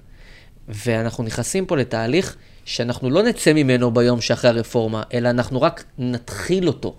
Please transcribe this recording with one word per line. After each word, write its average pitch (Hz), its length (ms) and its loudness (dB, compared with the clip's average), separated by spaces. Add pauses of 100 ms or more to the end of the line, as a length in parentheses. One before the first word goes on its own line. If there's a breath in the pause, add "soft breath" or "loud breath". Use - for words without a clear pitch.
(680 soft breath)
ואנחנו 113 560 -2
נכנסים 120 420 -4
פה 175 120 -2
לתהליך 123 580 -2 (300 soft breath)
שאנחנו 123 440 -4
לא 170 140 4
נצא 220 300 2
ממנו 127 380 4
ביום 120 300 4
שאחרי 123 280 2
הרפורמה, 113 540 0 (100)
אלא 123 160 0
אנחנו 123 320 0
רק 170 220 0 (140)
נתחיל 127 680 -2
אותו, 113 320 -4